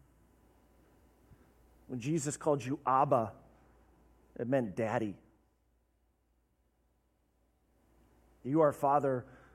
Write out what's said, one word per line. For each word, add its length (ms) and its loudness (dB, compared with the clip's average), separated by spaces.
when 140 -8
Jesus 340 -2
called 300 0
you 200 -4
Abba, 460 2
it 120 -6
meant 260 0
daddy. 400 -4
You 160 0
are 100 6
a 40 0
Father 500 0